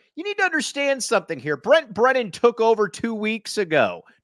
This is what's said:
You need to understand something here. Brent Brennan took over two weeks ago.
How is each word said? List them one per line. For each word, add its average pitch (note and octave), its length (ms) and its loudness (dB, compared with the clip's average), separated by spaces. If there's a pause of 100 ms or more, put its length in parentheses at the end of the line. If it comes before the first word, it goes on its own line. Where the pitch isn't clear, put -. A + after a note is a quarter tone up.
(160)
You E4+ 100 -10
need G#4 120 -6
to G4+ 60 2
understand C#4 580 -2
something E3+ 380 -2
here. C#3+ 160 -2
Brent B3+ 380 2
Brennan B3 360 2
took A#3 300 0
over A3 300 2
two A#3 260 -6
weeks G#3+ 420 -6
ago. C3 460 0 (200)